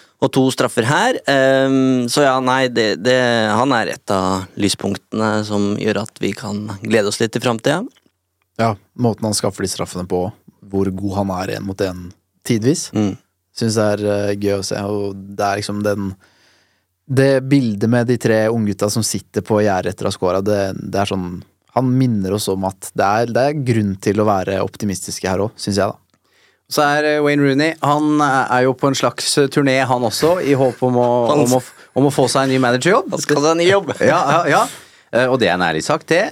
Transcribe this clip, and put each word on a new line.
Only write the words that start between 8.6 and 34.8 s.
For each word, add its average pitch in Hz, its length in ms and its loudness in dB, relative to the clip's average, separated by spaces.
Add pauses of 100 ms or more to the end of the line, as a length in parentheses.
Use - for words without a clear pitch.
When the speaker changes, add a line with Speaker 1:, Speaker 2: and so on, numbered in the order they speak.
Speaker 2:
måten 113 240 0
han 107 100 -2
skaffer 101 300 -4
de 92 80 -4
straffene 90 340 -8
på, 90 200 -2 (340)
hvor 98 320 -2
god 95 300 -6
han 98 180 -4
er 98 160 -6
en 104 100 -8
mot 95 140 -6
en 90 320 -6 (340)
tidvis, 123 460 0
Speaker 1:
Mm. 104 240 0 (400)
Speaker 2:
synes 113 240 -2
jeg 104 160 2
er, 104 100 -4
eh, 101 300 0
gøy 101 220 0
å 101 60 -6
se, 104 120 -6
og 101 400 -4 (180)
det 98 60 -6
er 101 160 0
liksom 104 260 -6
den... 101 300 -2 (960)
det 135 400 2
bildet 117 420 2
med 120 160 2
de 123 100 2
tre 110 320 2
unggutta 107 420 0
som 110 120 -2
sitter - 400 -6
på 107 180 0
gjerdet 92 320 0
etter - 140 -6
å 95 60 -4
ha - 20 -8
scoret, 92 300 0
det, 104 160 0 (180)
det 95 220 -4
er 101 100 -2
sånn, 90 320 -6 (320)
han 127 240 0
minner 107 360 0
oss 104 140 -4
om 95 160 -2
at - 300 -6
det 98 100 0
er, 110 220 2
det 120 160 0
er 147 220 0
grunn 107 360 0
til 107 220 0
å 107 60 2
være 95 340 0
optimistiske 95 680 -6
her 92 100 0
også, 104 200 -4
synes 101 240 -2
jeg 104 80 0
da. - 80 -12 (720)
Speaker 3:
Så 151 160 0
er, 147 180 0
eh, 151 160 2
Wayne 147 220 2
Rooney, 143 400 2
han, 151 380 2
eh, 135 260 2 (100)
er 127 80 4
jo 131 100 2
på 139 140 0
en 135 60 0
slags, - 320 -2 (120)
eh, 139 100 4
turné, 135 360 2
han 123 180 0
også, 156 380 0
i 139 140 2
håp 131 280 2
om 127 140 2
å, 123 120 4 (200)
Speaker 1:
Han 147 120 4
Speaker 3:
om 127 180 4
å - 20 -8
f-, - 140 -14 (220)
om 135 100 4
å 139 80 2
få 131 160 2
seg 135 140 2
en 131 100 0
ny 131 40 2
managerjobb. 143 520 2
Speaker 1:
Han - 100 -4
skal 143 220 0
ha 156 100 4
en 165 60 0
ny 175 100 2
jobb. 185 320 2
Speaker 3:
Ja, 156 300 4
ja, 165 160 2
ja. 165 160 4 (500)